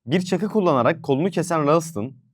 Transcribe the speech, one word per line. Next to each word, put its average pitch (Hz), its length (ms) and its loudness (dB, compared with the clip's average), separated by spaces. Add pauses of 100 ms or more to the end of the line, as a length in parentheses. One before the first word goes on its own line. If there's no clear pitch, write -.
Bir 147 160 0
çakı 185 260 -2
kullanarak 160 560 2
kolunu 147 260 0
kesen 165 380 -2
Ralston, 143 460 0 (200)